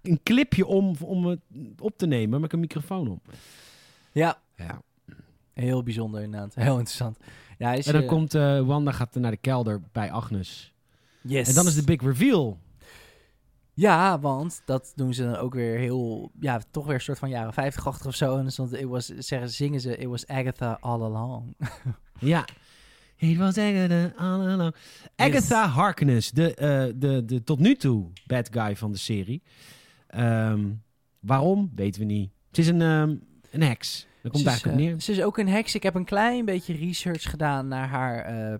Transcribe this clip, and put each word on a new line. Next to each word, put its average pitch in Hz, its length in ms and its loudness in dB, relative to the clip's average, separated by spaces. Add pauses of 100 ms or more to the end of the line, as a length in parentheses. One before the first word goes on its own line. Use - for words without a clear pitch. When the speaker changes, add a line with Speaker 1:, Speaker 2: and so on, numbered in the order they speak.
Speaker 1:
een, 185 80 2
een 160 120 4
clipje 240 420 4
om, 196 340 2
om 175 260 -2
het 175 140 0 (400)
op - 180 -6
te 190 100 -2
nemen 123 340 2
met 160 120 -4
een 170 60 2
microfoon 160 480 -4
om?" 92 140 -6 (920)
Speaker 2:
Ja. 156 280 2 (160)
Speaker 1:
Ja. 85 260 -12 (720)
Speaker 2:
Heel 127 300 0
bijzonder 110 380 -4
inderdaad. 104 340 -10
Heel 127 220 2
interessant. 117 400 -4 (400)
Ja, 120 100 -2
hij 123 100 0
is, 139 100 -4
Speaker 1:
En 147 60 2
dan 151 80 6
Speaker 2:
eh, 131 60 0
Speaker 1:
komt, 160 280 0
eh, 143 300 4
Wanda 143 260 2
gaat - 240 -4
naar 123 160 0
de 104 60 -4
kelder 117 440 -2 (100)
bij 104 200 -4
Agnes. 101 640 -8 (480)
Speaker 2:
Yes. 127 260 0
Speaker 1:
En 131 60 2
dan 175 140 6
is 160 80 4
de 151 80 2
big 143 180 4
reveal. 135 560 2 (1200)
Speaker 2:
Ja, 180 440 6
want 143 460 -4
dat 131 300 -2
doen 131 180 -2
ze 123 100 -2
dan 120 120 -2
ook 123 180 -4
weer 117 240 -2
heel, 120 640 -4
ja, 123 220 -2 (100)
toch 147 140 -6
weer 147 100 0
een 127 60 -2
soort - 180 -6
van 135 100 -6
jaren 113 240 -6
vijftig-achtig 139 540 -4
of 131 80 -6
zo. 131 200 0
En 135 60 0
dan 131 100 -2
stond, 127 220 -6
it 127 100 -6
was, 123 240 -6
zeggen, 123 420 -8
zingen 143 320 -2
ze, 120 160 -4
"It 127 100 -8
was 123 200 -8
Agatha 127 540 -4
all 120 200 -2
along." 117 540 -6 (320)
<laughs> - 320 -10
Speaker 1:
Ja. 156 260 0 (680)
"It 165 220 2
was 190 200 2
Agatha 185 600 2
all 185 300 -2
along." 180 280 0 (400)
Speaker 2:
Yes. 247 120 2
Speaker 1:
Agatha 233 400 4
Harkness, 139 640 2
de, 160 240 2
eh, 139 280 2 (120)
de, 131 300 0
de 120 180 -2
tot 147 160 0
nu 214 160 8
toe 113 320 0 (180)
bad 123 260 -2
guy 110 240 -2
van 107 160 -6
de 98 60 -6
serie. 107 440 -4 (640)
Ehm, 110 640 0 (500)
waarom? 160 560 2
Weten 101 260 -2
we 107 60 -2
niet. 104 220 -2 (220)
Ze - 100 2
is 160 60 6
een, 170 140 4
ehm, 156 340 2 (360)
een 156 100 0
heks. - 460 -2 (140)
Daar 120 100 -8
komt 147 120 2
Speaker 2:
Ze 143 60 4
Speaker 1:
het 120 80 2
Speaker 2:
is, 113 60 -4
Speaker 1:
eigenlijk - 120 0
op 131 100 4
Speaker 2:
eh, 170 60 0
Speaker 1:
neer. 160 100 -6
Speaker 2:
ze - 100 -4
is 202 100 2
ook 208 160 0
een 208 120 0
heks. 208 260 0
Ik 208 80 -4
heb 190 120 0
een 185 100 -2
klein 233 400 0
beetje 180 300 -2
research 170 540 -4
gedaan 143 380 -2
naar 131 200 -4
haar, 127 320 -2
eh, 110 400 -6